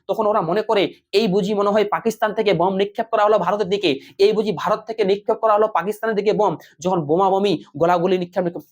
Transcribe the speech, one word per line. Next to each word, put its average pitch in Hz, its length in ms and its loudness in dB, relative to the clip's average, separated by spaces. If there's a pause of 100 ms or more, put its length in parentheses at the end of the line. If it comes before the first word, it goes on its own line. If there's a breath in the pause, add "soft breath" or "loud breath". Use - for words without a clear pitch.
তখন 208 180 -2
ওরা 208 140 0
মনে 180 220 -2
করে, 208 300 0 (200 loud breath)
"এই 220 160 2
বুঝি 196 260 0
মনে 202 160 0
হয় 208 140 2
পাকিস্তান 208 500 -2
থেকে 202 200 0
বোম 175 200 0
নিক্ষেপ 202 360 -2
করা 214 140 2
হলো 214 140 4
ভারতের 190 300 -2
দিকে, 180 320 0 (180 loud breath)
এই 202 140 4
বুঝি 208 240 0
ভারত 214 300 -2
থেকে 220 180 -2
নিক্ষেপ 202 320 -2
করা 214 180 2
হলো 214 140 2
পাকিস্তানের 208 480 -4
দিকে 202 160 0
বোম।" 185 240 0 (240 loud breath)
যখন 180 220 -2
বোমা 170 280 2
বোমি, 196 340 0 (120 loud breath)
গোলাগুলি 175 420 2
নিক্ষেপ, 180 400 -6 (140)